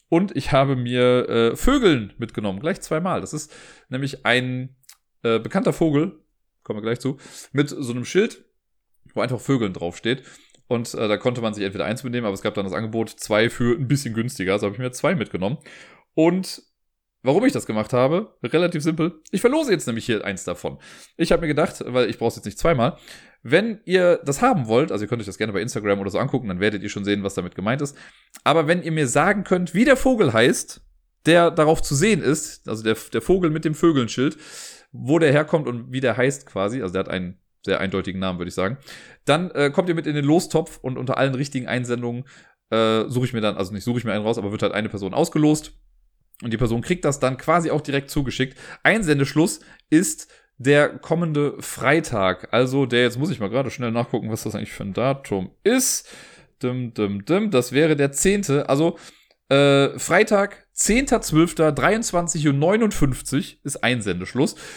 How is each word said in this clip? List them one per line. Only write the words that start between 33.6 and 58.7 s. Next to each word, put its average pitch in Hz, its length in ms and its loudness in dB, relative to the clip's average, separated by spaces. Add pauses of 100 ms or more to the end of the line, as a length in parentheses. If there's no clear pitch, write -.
dem 156 100 -2
Vögelnschild, 139 640 2 (540)
wo 127 260 0
der 156 140 4
herkommt 151 340 2
und 123 280 -8
wie 131 80 -6
der 117 160 0
heißt 135 280 0
quasi, 104 360 -4
also 92 100 -6
der 92 80 -2
hat 95 100 -4
einen 92 300 -8 (260)
sehr 95 140 -2
eindeutigen 95 400 -4
Namen, 92 200 -4
würde 85 100 -8
ich - 60 -12
sagen, 98 220 -2 (480)
dann, 165 260 0
äh, 143 200 0
kommt 180 180 0
ihr 165 60 -2
mit 156 120 -6
in 151 80 -2
den 147 80 -2
Lostopf 160 540 2
und 127 200 -8
unter 127 200 -4
allen 135 180 2
richtigen 127 320 -6
Einsendungen, 120 560 -4 (460)
äh, 113 380 2
suche 127 180 0
ich 120 80 -4
mir 113 80 -2
dann, 104 160 0
also 98 160 -4
nicht 98 100 -8
suche 120 160 -2
ich 113 60 -4
mir 104 80 -2
einen 104 100 -2
raus, 113 140 0
aber 98 140 -4
wird 104 100 -6
halt 104 120 0
eine 107 160 -2
Person 98 240 -6
ausgelost 151 600 2 (680)
und 117 100 -8
die 110 60 -2
Person 117 240 0
kriegt 175 220 -2
das 143 160 0
dann 127 180 0
quasi 165 320 0
auch 147 120 0
direkt 139 280 -4
zugeschickt. 131 480 -2 (260)
Einsendeschluss 151 760 2 (300)
ist - 420 0 (280)
der 143 380 4
kommende 151 640 -2
Freitag, 117 920 -2
also 131 320 2
der, 120 160 2
jetzt 120 180 0
muss 165 120 -2
ich 110 80 -6
mal 101 100 -4
gerade 123 200 -2
schnell 120 220 -6
nachgucken, 113 400 -4
was 110 120 -4
das 110 120 -6
eigentlich 110 160 -8
für - 120 -12
ein 98 100 -8
Datum 110 580 -2 (120)
ist. - 460 0 (540)
Dim, 123 300 -4
dim, 101 320 -2
dim, 202 260 0
das 123 220 2
wäre 156 220 4
der 139 160 2
zehnte, 190 580 0
also, 160 280 2 (520)